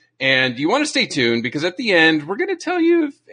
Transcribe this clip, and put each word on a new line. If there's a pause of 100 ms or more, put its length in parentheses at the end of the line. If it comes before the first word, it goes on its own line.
(200)
And
you
wanna
stay
tuned
because
at
the
end,
we're
gonna
tell
you
if (180)